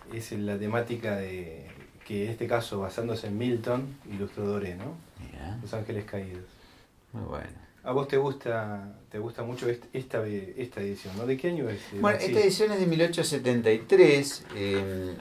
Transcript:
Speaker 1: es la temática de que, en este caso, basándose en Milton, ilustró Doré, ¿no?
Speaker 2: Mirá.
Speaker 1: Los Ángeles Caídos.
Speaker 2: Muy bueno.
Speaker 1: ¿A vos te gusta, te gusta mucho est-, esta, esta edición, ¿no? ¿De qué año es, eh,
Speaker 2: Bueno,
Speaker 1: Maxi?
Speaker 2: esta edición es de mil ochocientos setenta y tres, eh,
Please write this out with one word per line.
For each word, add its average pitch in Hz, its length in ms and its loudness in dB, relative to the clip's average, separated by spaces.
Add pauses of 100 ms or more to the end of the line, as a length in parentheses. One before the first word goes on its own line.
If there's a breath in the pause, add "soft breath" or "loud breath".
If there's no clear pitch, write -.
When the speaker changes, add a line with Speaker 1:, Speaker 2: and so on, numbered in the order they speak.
(120)
Speaker 1:
es 113 220 -8
la 104 260 -2
temática 113 560 -2
de 92 500 -8 (400)
que, 104 200 -4
en 113 60 -4
este 117 140 -4
caso, 107 360 0
basándose 110 460 -4
en 104 100 -4
Milton, 123 580 -2 (160)
ilustró 101 340 -6
Doré, 101 300 -2
¿no? 131 220 -10 (200)
Speaker 2:
Mirá. - 440 -10
Speaker 1:
Los 107 120 -10
Ángeles 107 300 -6
Caídos. 92 400 -10 (720 soft breath)
Speaker 2:
Muy 110 100 -8
bueno. 73 240 -8 (380)
Speaker 1:
¿A 127 80 -2
vos 139 160 0
te 139 80 4
gusta, 110 840 -2 (100)
te - 80 -8
gusta 117 260 -6
mucho 120 260 -4
est-, 120 240 -4
esta, 120 340 -4
esta 104 540 -6
edición, 98 340 -6
¿no? 113 100 -4
¿De 131 120 2
qué 151 100 -2
año 160 220 0
es, 104 100 -4
eh, - 220 -10
Speaker 2:
Bueno, 208 160 6
Speaker 1:
Maxi? 185 80 0
Speaker 2:
esta 202 160 4
edición 202 320 6
es 196 80 2
de 185 40 4
mil 160 160 4
ochocientos 170 280 2
setenta 120 420 4
y 110 80 6
tres, 147 640 8 (120)
eh, 98 640 -2